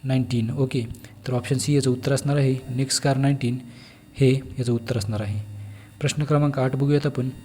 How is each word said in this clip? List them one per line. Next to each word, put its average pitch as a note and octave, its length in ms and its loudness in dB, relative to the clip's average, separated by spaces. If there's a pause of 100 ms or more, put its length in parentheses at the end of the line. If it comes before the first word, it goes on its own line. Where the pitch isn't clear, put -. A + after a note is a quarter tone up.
नाईन्टीन. B2 460 0
ओके, C3 600 -4 (160)
तर B2 60 -2
ऑप्शन B2 240 0
सी D3 180 2
याचं C3 160 4
उत्तर B2+ 220 0
असणार C#3+ 220 0
आहे C3+ 200 4 (140)
नेक्स्कार C3+ 480 0
नाईन्टीन C3+ 400 2 (580)
हे C3 180 6
याचं B2 400 -2
उत्तर A#2 240 -2
असणार G#2 240 -2
आहे. G#2 180 -4 (600)
प्रश्न D3 240 0
क्रमांक D3 360 2
आठ C3 160 2
बघूयात C#3+ 300 2
आपण. C3+ 240 -2 (160)